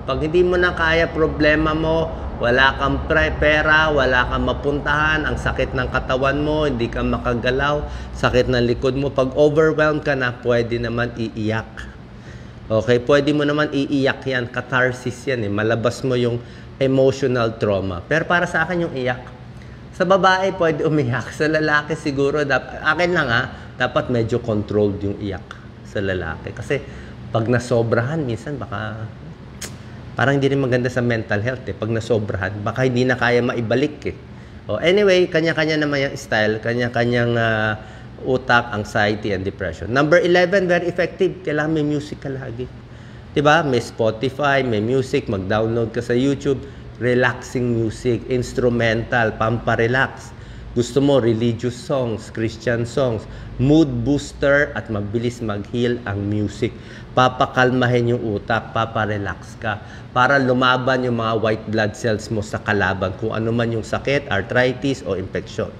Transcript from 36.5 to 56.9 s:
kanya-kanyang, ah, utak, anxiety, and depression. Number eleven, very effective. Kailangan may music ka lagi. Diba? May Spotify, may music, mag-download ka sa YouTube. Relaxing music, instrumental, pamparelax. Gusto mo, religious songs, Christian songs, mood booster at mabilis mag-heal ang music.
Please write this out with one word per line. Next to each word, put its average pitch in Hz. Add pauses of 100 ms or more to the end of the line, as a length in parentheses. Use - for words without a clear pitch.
kanya-kanyang, 120
ah, 110 (480)
utak, 123
anxiety, 107
and 95
depression. 92
Number 151
eleven, 180
very 175
effective. 170
Kailangan 151
may 156
music 143
ka 139
lagi. 127 (680)
Diba? 151
May 123
Spotify, 131
may 117
music, 127
mag-download 110
ka 123
sa 120
YouTube. 135 (400)
Relaxing 123
music, 113
instrumental, 117
pamparelax. 117 (480)
Gusto 127
mo, 143
religious 117
songs, 123
Christian 117
songs, 120 (320)
mood 143 (160)
booster 143
at 107
mabilis 113
mag-heal 120
ang 101
music. 104 (480)